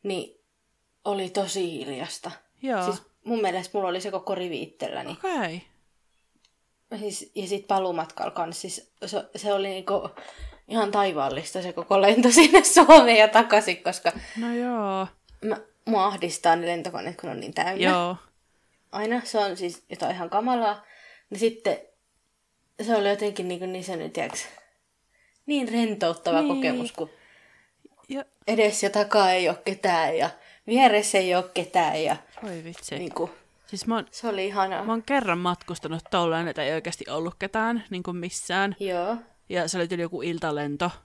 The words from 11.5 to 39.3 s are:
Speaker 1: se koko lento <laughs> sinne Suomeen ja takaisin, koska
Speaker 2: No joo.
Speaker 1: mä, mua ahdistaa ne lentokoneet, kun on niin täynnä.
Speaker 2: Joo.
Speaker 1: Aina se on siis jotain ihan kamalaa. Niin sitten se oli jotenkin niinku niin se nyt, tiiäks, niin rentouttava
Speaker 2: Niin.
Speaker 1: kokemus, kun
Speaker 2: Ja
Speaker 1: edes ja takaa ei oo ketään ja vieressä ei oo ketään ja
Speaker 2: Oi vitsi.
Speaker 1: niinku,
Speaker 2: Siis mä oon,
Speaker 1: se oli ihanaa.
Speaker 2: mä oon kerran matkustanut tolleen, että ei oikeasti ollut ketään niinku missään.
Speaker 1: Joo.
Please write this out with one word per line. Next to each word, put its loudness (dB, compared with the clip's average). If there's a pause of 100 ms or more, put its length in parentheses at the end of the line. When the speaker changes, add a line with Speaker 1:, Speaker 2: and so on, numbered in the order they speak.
Speaker 1:
se -8
koko 2
lento 6
<laughs> 10
sinne 10
Suomeen 12
ja 10
takaisin, 4
koska -2 (260)
Speaker 2:
No -4
joo. -4 (380)
Speaker 1:
mä, -4 (280)
mua 2
ahdistaa 0
ne -4
lentokoneet, -8
kun -10
on -8
niin -12
täynnä. -2
Speaker 2:
Joo. -2 (760)
Speaker 1:
Aina -4
se -6
on -2
siis -10
jotain -6
ihan -8
kamalaa. -2 (440)
Niin -10
sitten 0 (1080)
se 2
oli 2
jotenkin -2
niinku -8
niin -8
se -8
nyt, -10
tiiäks, -6 (1000)
niin -2
rentouttava 0
Speaker 2:
Niin. 0
Speaker 1:
kokemus, -4
kun -10 (1000)
Speaker 2:
Ja -10 (220)
Speaker 1:
edes 2
ja 2
takaa 2
ei 2
oo -2 (100)
ketään 0
ja 0 (380)
vieressä 4
ei 2
oo 2 (100)
ketään 0
ja -2 (260)
Speaker 2:
Oi -12
vitsi. -14
Speaker 1:
niinku, -8 (380)
Speaker 2:
Siis -10
mä -2
oon, -4
Speaker 1:
se -10
oli -4
ihanaa. -2
Speaker 2:
mä -4
oon -4
kerran 0
matkustanut -6
tolleen, 0
että -6
ei -2
oikeasti -8
ollut -8
ketään -4
niinku -8
missään. -4
Speaker 1:
Joo. -4 (340)